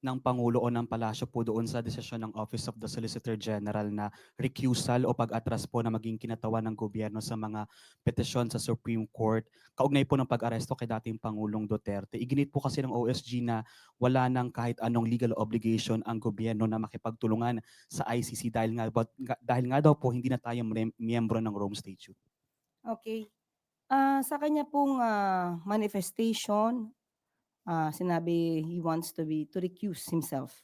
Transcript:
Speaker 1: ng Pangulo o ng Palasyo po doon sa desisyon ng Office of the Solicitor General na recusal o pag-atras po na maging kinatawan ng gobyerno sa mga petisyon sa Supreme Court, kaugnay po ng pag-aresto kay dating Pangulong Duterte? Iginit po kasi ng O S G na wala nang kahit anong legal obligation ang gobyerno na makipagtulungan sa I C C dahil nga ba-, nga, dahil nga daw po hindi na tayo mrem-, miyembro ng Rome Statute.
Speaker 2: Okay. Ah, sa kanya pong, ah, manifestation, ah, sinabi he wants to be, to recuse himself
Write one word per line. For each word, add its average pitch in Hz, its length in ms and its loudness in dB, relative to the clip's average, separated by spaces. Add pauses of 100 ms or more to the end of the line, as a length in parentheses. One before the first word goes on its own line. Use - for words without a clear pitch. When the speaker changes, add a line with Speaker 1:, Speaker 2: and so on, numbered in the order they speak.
Speaker 1:
ng 127 160 -2
Pangulo 123 400 4
o 120 80 2
ng 120 160 0
Palasyo 113 400 -2
po 120 160 -4
doon 113 240 0
sa 117 160 -2
desisyon 117 400 -6
ng 110 160 -8
Office 107 320 -6
of 208 80 -10
the 220 80 -10
Solicitor 120 480 -6
General 104 560 -2
na 104 240 -4 (240)
recusal 127 720 0
o 120 80 0
pag-atras 113 480 -2
po 120 160 -2
na 113 80 0
maging 110 320 -4
kinatawan 113 400 -2
ng 110 160 -4
gobyerno 107 480 -4
sa - 80 -4
mga 107 320 -6 (400)
petisyon 120 480 0
sa 110 80 -2
Supreme 113 480 -2
Court, 110 400 0 (240)
kaugnay 139 320 4
po - 80 2
ng 131 160 2
pag-aresto 117 480 0
kay 120 80 -4
dating 113 320 -4
Pangulong 107 480 -4
Duterte? 101 560 -4
Iginit 139 320 0
po 143 80 0
kasi - 240 -2
ng 127 80 -4
O 120 160 2
S 127 160 -2
G 120 160 -2
na 117 240 -2 (320)
wala 127 320 4
nang 123 240 0
kahit 120 240 -2
anong 113 320 2
legal 117 240 2
obligation 110 720 0
ang 113 160 -4
gobyerno 110 480 0
na 110 80 0
makipagtulungan 113 800 0 (320)
sa 143 240 -4
I 120 80 2
C - 160 -6
C 113 160 -4
dahil 113 240 2
nga 113 160 -2
ba-, 113 240 2
nga, 127 240 -4
dahil 123 320 0
nga 143 80 4
daw 147 160 8
po 123 160 0
hindi 123 160 -2
na 127 80 0
tayo 120 240 -4
mrem-, 110 400 0
miyembro 113 400 2
ng 107 160 -2
Rome 101 160 -2
Statute. - 460 -14 (680)
Speaker 2:
Okay. 226 400 -6 (640)
Ah, 269 320 4
sa 285 160 -2
kanya 294 320 2
pong, 277 320 4
ah, 190 640 2
manifestation, 214 1300 0 (720)
ah, 165 320 0
sinabi 170 640 2
he 165 240 -4
wants 165 320 0
to 165 80 -2
be, 156 240 -2
to 180 160 -4
recuse 180 480 -6
himself 139 400 -2 (120)